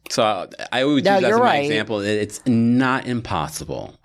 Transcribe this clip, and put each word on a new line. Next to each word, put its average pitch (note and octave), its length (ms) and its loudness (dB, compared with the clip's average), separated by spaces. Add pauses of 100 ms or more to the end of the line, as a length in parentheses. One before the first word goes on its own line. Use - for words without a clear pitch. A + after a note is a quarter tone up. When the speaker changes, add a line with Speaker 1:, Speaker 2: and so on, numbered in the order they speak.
Speaker 1:
So, - 140 0
uh, G2+ 240 0 (240)
I B2+ 120 -2
always C#3+ 200 2
Speaker 2:
No, G3 120 4
Speaker 1:
use F#3+ 80 4
that - 40 2
as - 40 4
Speaker 2:
you're A3 100 4
Speaker 1:
my B3 40 4
Speaker 2:
right. D#3 200 2
Speaker 1:
example. A2 360 -2
It, G2+ 140 0
it's G#2 320 -4
not B2 600 2
impossible. E2 1000 -6